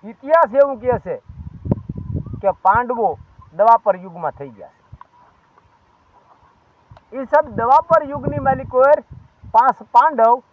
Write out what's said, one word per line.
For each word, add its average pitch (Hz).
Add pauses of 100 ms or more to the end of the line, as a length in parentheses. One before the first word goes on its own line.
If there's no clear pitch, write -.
ઇતિહાસ 285
એવું 277
કહે 240
છે 165 (1300)
કે 196
પાંડવો 214 (360)
દ્વાપર 208
યુગમાં 175
થઈ 139
ગયા 101
છે. - (2250)
ઈ 254
સાહેબ, 294
દ્વાપર 294
યુગની 285
માલિકો 269 (720)
પાંચ 233
પાંડવ 247